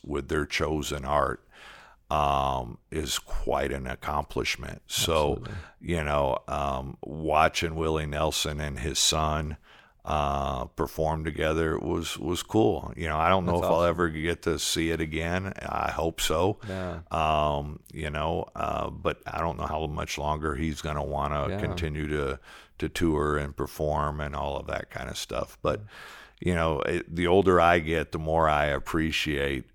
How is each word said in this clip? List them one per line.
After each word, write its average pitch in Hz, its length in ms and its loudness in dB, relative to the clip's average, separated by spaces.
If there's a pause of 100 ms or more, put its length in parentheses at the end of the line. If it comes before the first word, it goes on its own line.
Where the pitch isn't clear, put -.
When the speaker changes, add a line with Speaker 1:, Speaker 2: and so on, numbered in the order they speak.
Speaker 1:
with 71 240 -4
their 76 180 0
chosen 73 580 -2
art, 69 400 0 (680)
um, 69 680 0 (120)
is 76 280 -4
quite 69 540 0
an 67 140 -6
accomplishment. - 1000 -4
So, 78 460 2
Speaker 2:
Absolutely. 60 220 -6 (260)
Speaker 1:
you 80 240 -2
know, 71 340 2 (100)
um, 67 540 -4
watching 78 720 2
Willie 80 320 0
Nelson 76 540 -2
and 71 180 -4
his 71 200 -2
son, 78 580 2 (480)
uh, 69 600 0
perform 78 580 -2
together 78 560 0
was, 85 380 -2
was 85 260 -4
cool. 107 540 0
You 82 120 -4
know, 78 100 -2
I 82 100 4
don't 92 160 4
know 87 160 2
Speaker 2:
That's 90 40 0
Speaker 1:
if 90 60 2
I'll 82 100 6
Speaker 2:
awesome. 87 100 4
Speaker 1:
ever 85 180 2
get 80 340 -2
to 78 160 0
see 82 320 0
it 80 120 0
again. 85 500 -2 (160)
I 73 220 -2
hope 82 320 -2
so. 90 440 2
Speaker 2:
Yeah. 92 340 -6 (100)
Speaker 1:
Um, 76 720 0 (120)
you 78 160 -6
know, 80 380 -2 (100)
uh, 71 320 -4
but 80 380 -4
I - 140 -6
don't 82 180 -2
know 76 80 -4
how 78 200 -4
much 76 300 -6
longer 76 380 -2
he's 76 260 -2
gonna 73 240 -4
wanna 71 460 -2
Speaker 2:
Yeah. 95 100 -4
Speaker 1:
continue 78 480 -4
to, 71 320 -2 (380)
to 78 100 -2
tour 76 480 2
and 71 180 -4
perform 76 680 -2
and 71 120 -6
all 71 220 -4
of 67 120 -6
that - 200 -6
kind 65 220 -8
of - 80 -8
stuff. - 420 -6
But, 76 220 0 (580)
you 90 140 2
know, 82 280 4
it, 82 320 -2
the 87 120 2
older 90 340 8
I 87 200 8
get, 80 320 0
the 85 60 -4
more 80 300 4
I 73 180 4
appreciate 71 1080 0